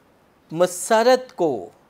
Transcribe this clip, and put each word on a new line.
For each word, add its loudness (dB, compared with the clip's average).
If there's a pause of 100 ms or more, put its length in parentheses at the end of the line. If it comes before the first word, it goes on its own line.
(540)
मसरत 0
को -4 (180)